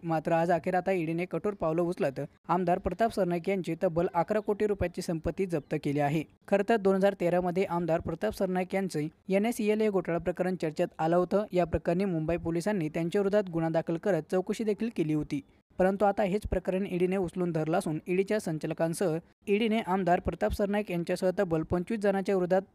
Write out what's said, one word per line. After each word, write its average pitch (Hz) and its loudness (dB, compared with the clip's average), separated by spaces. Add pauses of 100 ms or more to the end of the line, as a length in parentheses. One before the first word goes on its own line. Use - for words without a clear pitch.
मात्र 165 -2
आज 170 2
अखेर 180 0
आता 180 0
ईडीने 165 -2
कठोर 185 -4
पावलं 165 0
उचलत 170 -2 (280)
आमदार 180 2
प्रताप 190 -2
सरनाईक 175 0
यांची 170 -2
तब्बल 175 2
अकरा 190 2
कोटी 208 0
रुपयाची 185 -2
संपत्ती 170 -2
जप्त 165 -4
केली 143 0
आहे. 147 2 (240)
खरं 202 2
तर 233 6
दोन 190 4
हजार 196 4
तेरा 175 2
मध्ये 180 0
आमदार 170 0
प्रताप 175 -4
सरनाईक 185 -2
यांचे 175 -2 (220)
एनएसईएलए 214 2
घोटाळा 175 0
प्रकरण 180 -2
चर्चेत 165 -2 (120)
आलं 160 2
होतं. 180 2
या 175 2
प्रकरणी 175 0
मुंबई 165 0
पोलिसांनी 165 -2
त्यांच्या 170 0
विरोधात 196 2
गुन्हा 165 0
दाखल 160 -2
करत 175 0
चौकशी 185 0
देखील 214 -2
केली 156 0
होती. 151 -2 (380)
परंतु 190 4
आता 196 2
हेच 196 0
प्रकरण 190 -2
ईडीने 180 2
उचलून 175 -2
धरलं 160 0
असून 156 -2
ईडीच्या 196 0
संचालकांसह 165 -2 (300)
ईडीने 214 2
आमदार 180 2
प्रताप 190 -2
सरनाईक 208 -2
यांच्यासह 175 0
तब्बल 170 0
पंचवीस 180 -2
जणांच्या 196 2
विरोधात 185 4 (140)